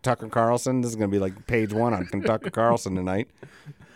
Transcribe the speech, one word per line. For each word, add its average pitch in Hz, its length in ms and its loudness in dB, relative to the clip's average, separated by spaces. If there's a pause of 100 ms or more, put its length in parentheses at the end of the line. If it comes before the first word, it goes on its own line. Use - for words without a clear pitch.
Tucker 117 260 -2
Carlson. 120 520 2
This 120 100 -2
is 113 60 -6
gonna 107 120 0
be, 98 100 2
like, 95 280 -2
page 110 280 0
one 117 180 2
on 92 140 -2
Tucker 110 440 -2
Carlson 113 440 2
tonight. 92 340 -2 (680)